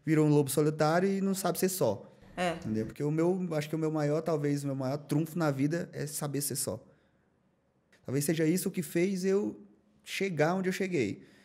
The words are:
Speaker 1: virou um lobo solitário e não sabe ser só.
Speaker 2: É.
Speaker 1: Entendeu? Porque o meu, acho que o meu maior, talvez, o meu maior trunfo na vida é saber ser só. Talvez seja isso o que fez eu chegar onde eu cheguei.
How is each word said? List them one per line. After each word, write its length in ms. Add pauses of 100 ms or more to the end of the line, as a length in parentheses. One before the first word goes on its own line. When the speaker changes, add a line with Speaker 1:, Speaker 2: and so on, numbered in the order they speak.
Speaker 1:
virou 220
um 40
lobo 180
solitário 600
e 120
não 140
sabe 240
ser 100
só. 420 (240)
Speaker 2:
É. 200
Speaker 1:
Entendeu? 320
Porque 180
o 60
meu, 420
acho 160
que 80
o 20
meu 140
maior, 300
talvez, 420
o 40
meu 60
maior 220
trunfo 420
na 120
vida 420
é 140
saber 340
ser 160
só. 260 (1200)
Talvez 180
seja 220
isso 240
o 20
que 100
fez 420
eu 360 (420)
chegar 520
onde 140
eu 40
cheguei. 500 (220)